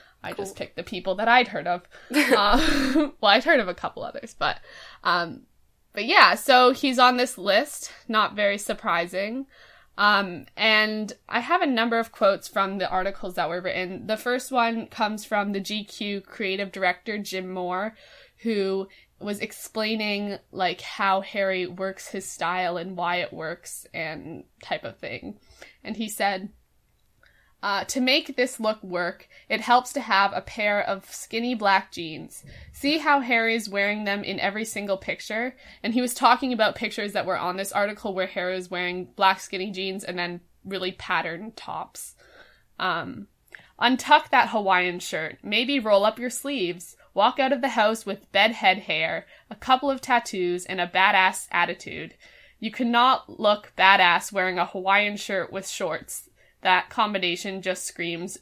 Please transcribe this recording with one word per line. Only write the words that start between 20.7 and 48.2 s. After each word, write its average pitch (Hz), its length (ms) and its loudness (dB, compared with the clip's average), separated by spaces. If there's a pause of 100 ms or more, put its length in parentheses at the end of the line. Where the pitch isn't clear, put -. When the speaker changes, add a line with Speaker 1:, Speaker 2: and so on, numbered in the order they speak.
Speaker 1:
how 196 400 0
Harry 190 440 -2
works 190 420 -8
his 196 220 -10
style 180 460 -2
and 180 220 -8
why 175 180 0
it 175 160 -4
works - 640 -10
and 160 500 -8 (180)
type - 220 -6
of - 140 -12
thing. 185 400 -12 (440)
And - 140 -8
he 220 100 -6
said, 196 440 -4 (1120)
uh, 196 220 -2
"To - 160 -4
make 269 360 2
this 247 240 -2
look 220 220 -2
work, 180 460 -6 (200)
it 220 140 -2
helps 247 320 4
to 277 60 -4
have 202 340 2
a 190 80 -4
pair 208 380 -2
of 190 300 -4
skinny 240 440 -4
black 196 360 2
jeans. 160 540 -12 (280)
See 294 260 0
how 294 220 4
Harry's 226 480 0
wearing 202 360 -2
them 202 180 -2
in 190 160 -6
every 208 280 -2
single 202 320 -4
picture?" 220 580 -6 (260)
And 240 120 -2
he 247 80 4
was 247 120 -2
talking 254 380 4
about 214 220 2
pictures 208 400 -6
that 180 120 -2
were 180 120 -2
on 180 180 -4
this 196 160 -6
article 202 420 -2
where 190 120 -2
Harry 185 280 -4
was 185 160 -8
wearing 180 360 -4 (100)
black 190 240 4
skinny - 300 -8
jeans 190 340 -6
and 180 140 -8
then 175 220 -6 (240)
really 185 280 -6
patterned 175 640 -6
tops. - 580 -12 (640)
Um, 175 500 -6 (520)
"Untuck 262 500 4
that 240 200 4
Hawaiian 180 500 2
shirt, 160 420 -8
maybe 240 380 0
roll 208 240 4
up 226 140 2
your 240 120 -6
sleeves, 185 640 -6 (180)
walk 233 260 2
out 262 120 2
of 247 100 -2
the 269 80 0
house 220 340 2
with - 280 -8